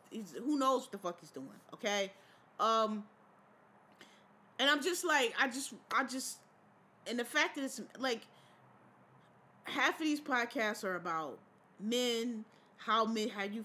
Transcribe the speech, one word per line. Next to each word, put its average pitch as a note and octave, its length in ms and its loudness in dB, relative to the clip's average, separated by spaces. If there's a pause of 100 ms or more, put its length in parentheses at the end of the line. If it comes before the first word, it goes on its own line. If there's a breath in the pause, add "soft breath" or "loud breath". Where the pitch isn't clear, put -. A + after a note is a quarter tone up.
he's, G#3 240 -10
who B3+ 260 0
knows C4 220 4
what - 100 -14
the G3+ 60 -6
fuck F3+ 240 -6
he's D#3+ 100 -20
doing, C3+ 160 -10 (260)
okay? G3+ 380 0 (480 loud breath)
Um, G#3+ 460 2 (1500 loud breath)
and C4+ 100 6
I'm D4 140 4
just F4+ 220 0
like, C#4+ 340 4
I C4 80 6
just, B3+ 260 -6 (220)
I C4 80 4
just, B3+ 360 -6 (680)
and A3+ 100 -2
the A#3+ 80 0
fact D4+ 300 2
that C#4 80 -4
it's, B3+ 180 -6 (160)
like, A#3+ 240 0 (1400 loud breath)
half - 360 0
of D#4+ 60 -2
these D4 140 0
podcasts A#3+ 640 -2
are F#3 120 -2
about D#3+ 440 -4 (400)
men, A#3 680 0 (320 loud breath)
how A3+ 280 4
men, A3 240 0
how G3+ 140 -4
you G#3 220 -4